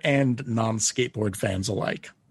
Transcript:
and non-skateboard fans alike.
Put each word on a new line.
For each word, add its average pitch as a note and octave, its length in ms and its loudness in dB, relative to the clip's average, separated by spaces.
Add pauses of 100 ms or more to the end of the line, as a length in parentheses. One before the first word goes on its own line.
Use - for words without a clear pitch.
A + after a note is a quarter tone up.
and C#3 460 2
non-skateboard A2+ 880 0
fans F#2+ 320 -2
alike. - 400 -4 (220)